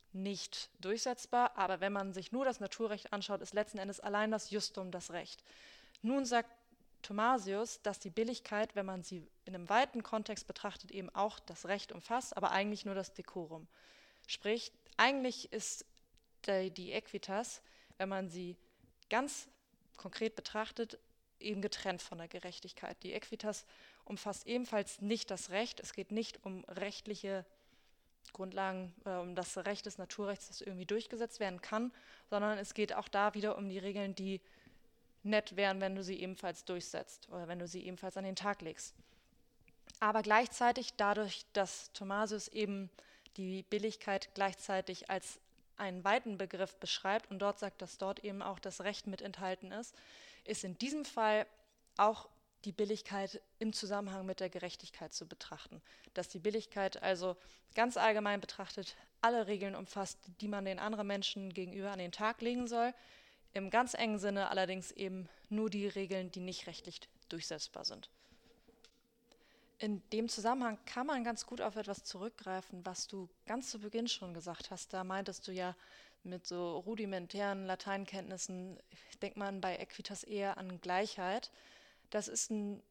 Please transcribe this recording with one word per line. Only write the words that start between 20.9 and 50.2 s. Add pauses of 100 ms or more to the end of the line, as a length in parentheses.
eben
getrennt
von
der
Gerechtigkeit.
Die
Equitas (400)
umfasst
ebenfalls
nicht
das
Recht.
Es
geht
nicht
um
rechtliche (880)
Grundlagen, (100)
äh,
um
das
Recht
des
Naturrechts,
das
irgendwie
durchgesetzt
werden
kann, (360)
sondern
es
geht
auch
da
wieder
um
die
Regeln,
die (840)
nett
wären,
wenn
du
sie
ebenfalls
durchsetzt
oder
wenn
du
sie
ebenfalls
an
den
Tag
legst. (1080)
Aber
gleichzeitig,
dadurch,
dass
Thomasius
eben (460)
die
Billigkeit
gleichzeitig
als (360)
einen
weiten
Begriff
beschreibt
und
dort
sagt,
dass
dort
eben
auch
das
Recht
mit
enthalten
ist, (500)